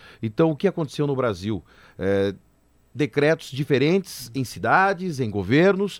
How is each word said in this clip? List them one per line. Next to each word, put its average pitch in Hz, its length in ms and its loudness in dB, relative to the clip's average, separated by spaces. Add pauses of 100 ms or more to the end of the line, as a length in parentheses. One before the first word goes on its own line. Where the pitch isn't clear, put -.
(220)
Então, 160 300 0
o 147 40 -4
que 196 120 0
aconteceu 147 400 -4
no 139 80 -2
Brasil? 104 480 -2 (340)
É, 98 380 0 (580)
decretos 147 560 0
diferentes 143 880 0
em 135 80 -4
cidades, 165 760 0
em 123 80 -2
governos, 160 720 2